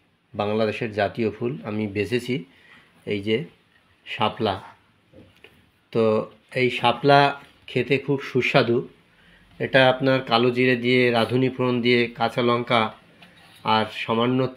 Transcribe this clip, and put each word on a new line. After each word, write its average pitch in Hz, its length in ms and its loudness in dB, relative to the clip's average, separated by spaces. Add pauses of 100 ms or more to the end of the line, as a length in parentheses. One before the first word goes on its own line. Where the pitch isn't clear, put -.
(340)
বাংলাদেশের 107 580 -2
জাতীয় 104 380 -2
ফুল 120 340 -6
আমি 107 220 -4
বেছেছি, 117 580 -4 (600)
এই 104 140 -4
যে 110 240 -2 (600)
শাপলা। 107 560 -2 (1300)
তো 110 380 0 (240)
এই 127 160 2
শাপলা 139 500 4 (460)
খেতে 131 320 -2
খুব 139 240 -2
সুস্বাদু। 120 680 0 (720)
এটা 131 280 4
আপনার 131 340 2
কালো 120 280 2
জিরে 127 260 2
দিয়ে, 123 340 2
রাঁধুনি 120 380 0
ফোড়ন 123 320 -2
দিয়ে, 120 260 2
কাঁচা 117 360 -4
লঙ্কা 120 520 0 (680)
আর 110 280 2
সামান্য 123 540 -2 (100)